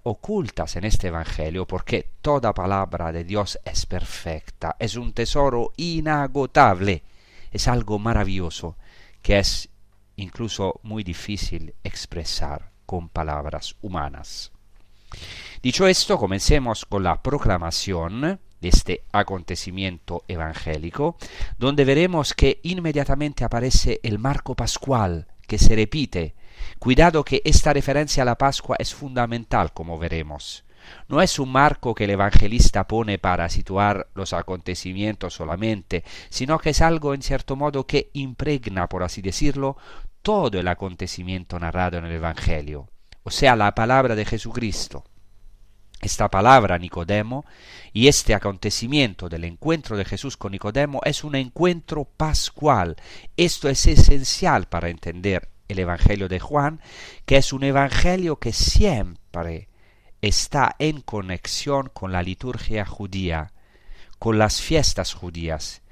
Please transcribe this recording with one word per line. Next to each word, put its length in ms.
ocultas 720
en 80
este 240
Evangelio, 580
porque 460
toda 320
palabra 580
de 120
Dios 380
es 220
perfecta, 920
es 180
un 160
tesoro 640
inagotable, 1300
es 180
algo 300
maravilloso 800
que 180
es 300
incluso 640
muy 220
difícil 720
expresar 920
con 220
palabras 720
humanas. 680
Dicho 240
esto, 300
comencemos 680
con 160
la 200
proclamación 1200
de 80
este 440
acontecimiento 1120
evangélico, 920
donde 260
veremos 480
que 300
inmediatamente 800
aparece 580
el 160
marco 360
pascual, 720
que 120
se 180
repite. 580
Cuidado 460
que 200
esta 300
referencia 480
a 40
la 120
Pascua 400
es 160
fundamental, 800
como 240
veremos. 640
No 120
es 180
un 140
marco 420
que 100
el 60
evangelista 800
pone 300
para 320
situar 640
los 180
acontecimientos 1040
solamente, 680
sino 280
que 120
es 100
algo, 320
en 80
cierto 340
modo, 320
que 280
impregna, 760
por 140
así 180
decirlo, 560
todo 360
el 100
acontecimiento 880
narrado 380
en 80
el 80
Evangelio, 800
o 80
sea, 260
la 180
palabra 400
de 100
Jesucristo. 800
Esta 280
palabra, 480
Nicodemo, 680
y 160
este 260
acontecimiento 920
del 160
encuentro 520
de 80
Jesús 320
con 160
Nicodemo 520
es 200
un 100
encuentro 680
pascual. 920
Esto 320
es 180
esencial 800
para 240
entender 600
el 100
Evangelio 500
de 120
Juan, 400
que 120
es 160
un 100
evangelio 760
que 140
siempre 1160
está 580
en 220
conexión 920
con 180
la 100
liturgia 640
judía, 680
con 180
las 240
fiestas 540
judías. 760